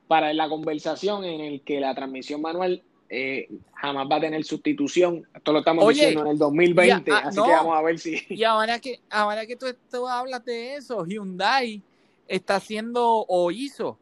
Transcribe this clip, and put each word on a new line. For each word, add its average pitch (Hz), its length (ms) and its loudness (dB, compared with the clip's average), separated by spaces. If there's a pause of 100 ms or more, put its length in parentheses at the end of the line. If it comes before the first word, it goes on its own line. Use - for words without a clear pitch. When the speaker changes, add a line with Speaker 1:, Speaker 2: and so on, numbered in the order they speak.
Speaker 1:
para 156 260 4
la 156 140 0
conversación 156 800 -4
en 160 160 -8
el 147 200 -8
que 143 180 -4
la 135 160 -2
transmisión 135 440 -8
manual, 180 440 -2 (260)
eh, 131 400 -6 (240)
jamás 139 380 -4
va 151 60 4
a 151 40 -2
tener 156 220 -2
sustitución. 151 880 0
Esto - 200 -2
lo 151 60 4
estamos 165 240 4
Speaker 2:
Oye, 247 180 6
Speaker 1:
diciendo 202 200 4
en 147 60 0
el 151 100 0
dos 151 140 2
mil 170 240 4
veinte, 175 340 6
Speaker 2:
y 147 60 2
a-, - 20 4
Speaker 1:
así 147 200 -4
Speaker 2:
no. 208 80 4
Speaker 1:
que 254 60 6
vamos 160 240 4
a 156 60 4
ver 165 160 2
si 160 320 -6
Speaker 2:
Y 202 140 -4
ahora 220 360 2
que, 247 200 -10 (100)
ahora 214 380 -2
que 240 80 -10
tú, 254 100 -10 (240)
tú 247 180 -6
hablas 254 380 -6
de 233 300 -8
eso, 214 280 -8
Hyundai 208 760 -4 (460)
está 196 300 -2
haciendo 226 680 0
o 175 220 2
hizo, 170 520 -6